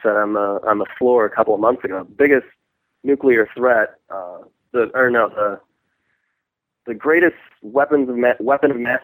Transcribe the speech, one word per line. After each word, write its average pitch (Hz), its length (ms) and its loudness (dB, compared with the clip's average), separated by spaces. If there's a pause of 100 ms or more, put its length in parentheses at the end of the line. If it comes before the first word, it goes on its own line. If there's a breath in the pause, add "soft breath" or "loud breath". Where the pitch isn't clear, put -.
said 107 140 0
on 104 180 0
the, 101 320 -2
on 104 120 0
the 98 80 -4 (120)
floor 123 260 2
a 101 60 -2
couple 110 220 0
of 101 80 0
months 120 240 0
ago, 95 200 -8
the - 0 - (100)
biggest 143 320 2 (560)
nuclear 131 520 2
threat, 120 400 0 (140)
uh, 90 300 -14 (340)
the, 117 220 0
or 127 160 2
no, 117 180 2
the, 101 320 -4 (1300)
the 120 80 -8
greatest 160 420 2 (260)
weapons 139 460 0
of 123 80 -4
ma-, 123 220 2
weapon 143 320 0
of 131 60 -4
mass 120 280 -4